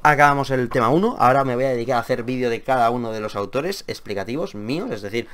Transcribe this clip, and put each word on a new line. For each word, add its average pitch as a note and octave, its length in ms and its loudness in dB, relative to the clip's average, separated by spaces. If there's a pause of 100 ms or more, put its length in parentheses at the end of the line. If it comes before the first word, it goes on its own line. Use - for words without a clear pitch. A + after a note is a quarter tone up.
acabamos C#3+ 460 4
el B2+ 180 0
tema A#2 200 2
uno. F#3+ 300 2
Ahora C3 240 6
me B2+ 140 0
voy B2+ 80 0
a C3+ 60 0
dedicar A#2+ 260 -2
a A#2 40 0
hacer A#2+ 220 -4
vídeo B2+ 260 -2
de A2+ 140 -4
cada B2 280 2
uno A#2+ 200 -4
de A2 80 -6
los G#2+ 160 -6
autores B2+ 540 -4
explicativos G#2+ 680 -6
míos, C#3+ 380 -6
es G#2 100 -8
decir, A2+ 320 -6